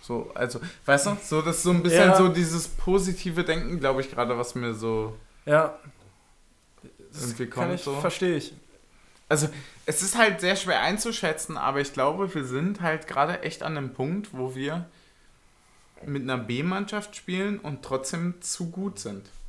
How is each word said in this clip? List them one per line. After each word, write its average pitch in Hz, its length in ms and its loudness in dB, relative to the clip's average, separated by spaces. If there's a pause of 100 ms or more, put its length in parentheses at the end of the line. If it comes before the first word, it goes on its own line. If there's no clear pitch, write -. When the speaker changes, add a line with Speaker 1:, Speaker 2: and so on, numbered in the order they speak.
Speaker 1:
So, - 320 -6
also, 131 260 -2 (260)
weißt 143 200 4
du, 202 160 0
so, 156 200 0
das 165 160 0
ist - 40 -2
so 180 80 4
ein 175 120 6
bisschen 180 280 8
Speaker 2:
Ja. 190 60 8
Speaker 1:
so 185 120 8
dieses 165 400 2
positive 180 760 0
Denken, 160 360 -2
glaub 135 180 2
ich, 131 120 -4
gerade, 120 260 0
was 120 180 -4
mir 120 200 -2
so 110 400 -2 (320)
Speaker 2:
Ja. 151 320 4 (1300)
Das 147 120 -10
Speaker 1:
irgendwie 120 220 -6
Speaker 2:
kann 127 180 -4
Speaker 1:
kommt, 175 100 -2
Speaker 2:
ich, 175 80 -6
Speaker 1:
so. 143 140 -4
Speaker 2:
versteh 175 400 0
ich. - 180 -6 (760)
Speaker 1:
Also, 151 200 2 (360)
es - 180 0
ist 196 140 0
halt 208 240 4
sehr 180 160 2
schwer 175 240 2
einzuschätzen, 180 760 -2
aber 139 240 0
ich 139 100 -4
glaube, 170 420 0
wir 147 100 -2
sind 151 360 -2
halt 160 260 -2
gerade 151 360 0
echt - 200 -6
an 156 140 -2
einem 135 160 -6
Punkt, 170 400 -4
wo 127 220 -4
wir 147 320 -4 (1160)
mit 143 180 -4
einer 127 160 -2
B-Mannschaft 185 760 -4
spielen 190 460 -4
und 139 240 -8
trotzdem 170 560 -4
zu - 300 -6
gut 190 280 -6
sind. 101 300 -10 (200)